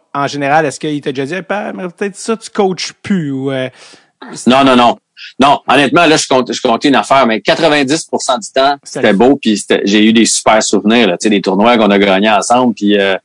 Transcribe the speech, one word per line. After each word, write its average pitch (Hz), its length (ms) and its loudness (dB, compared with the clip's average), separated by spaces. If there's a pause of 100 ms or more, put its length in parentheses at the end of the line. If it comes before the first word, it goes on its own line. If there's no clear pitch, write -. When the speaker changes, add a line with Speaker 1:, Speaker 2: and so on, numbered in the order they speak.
(140)
Speaker 1:
en 143 140 -4
général, 143 400 0
est-ce 131 120 -8
qu'il 151 220 -6
t'a 151 100 -6
déjà 135 140 -6
dit, 143 80 -8
hey, 185 80 -8
père, 208 320 -8
mais 190 140 -10
peut-être 190 280 -8
ça, 226 220 -6
tu - 140 -16
coaches 190 500 -2
plus, 165 300 -4
ou, 135 180 -6
euh, 131 180 -6 (800)
Speaker 2:
Non, 131 180 4
non, 131 120 4
non. 120 200 4 (440)
Non, 135 280 2
honnêtement, 143 380 2
là, 156 120 4
je - 100 -4
compte, 127 240 -2
je 120 100 -8
comptais 123 280 0
une 135 60 2
affaire, 127 300 2
mais 110 140 -2
quatre-vingt-dix 151 680 0
pour - 160 -6
cent 123 160 -2
du 101 140 -12
temps, 139 320 0
Speaker 1:
C'était - 160 -12
Speaker 2:
c'était 120 120 2
Speaker 1:
le 98 60 0
Speaker 2:
beau, 123 180 4
puis 110 220 -2
c'était, - 280 -2
j'ai 104 200 2
eu 113 60 4
des 113 140 4
super 110 360 0
souvenirs, 107 460 0
là, 87 100 -2
tu - 80 -4
sais, 110 40 0
des 101 100 0
tournois 101 380 0
qu'on 107 140 2
a 101 80 2
gagnés 101 320 2
ensemble, 120 420 0
puis, 101 260 0
euh, 98 260 0